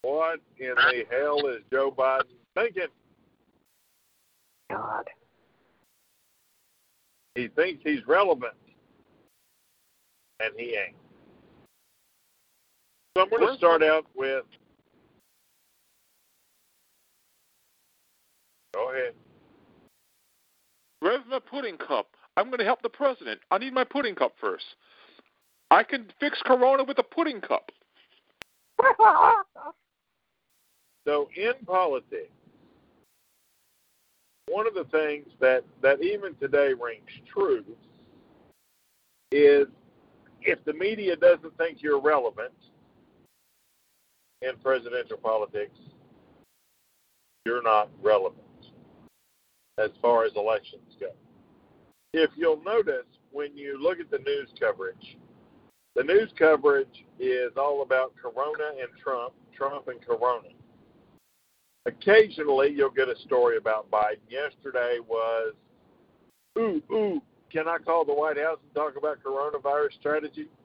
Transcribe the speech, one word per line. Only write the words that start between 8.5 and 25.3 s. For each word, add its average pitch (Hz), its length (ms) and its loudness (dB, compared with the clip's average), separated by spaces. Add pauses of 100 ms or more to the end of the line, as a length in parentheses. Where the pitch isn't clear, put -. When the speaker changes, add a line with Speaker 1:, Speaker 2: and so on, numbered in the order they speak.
Speaker 1:
and 110 180 -6
he 117 200 -8
ain't. 95 180 -8 (2250)
So 190 80 6
I'm 190 60 -2
gonna 233 160 4
Speaker 3:
Where's 262 120 -2
Speaker 1:
start 170 220 6
Speaker 3:
my 156 80 6
Speaker 1:
out 156 260 2
with, 135 300 -4 (4000)
go 120 200 -6
ahead. 127 220 -8 (1900)
Speaker 3:
Where's 226 280 -2
my 262 120 -6
pudding 247 360 -10
cup? 123 300 -4 (300)
I'm 220 160 0
gonna 240 100 -4
help 226 200 0
the 226 60 -4
president. 196 520 -4 (100)
I 190 80 0
need 254 140 -6
my 254 100 0
pudding 254 320 -4
cup 127 260 -2
first. - 360 -6 (960)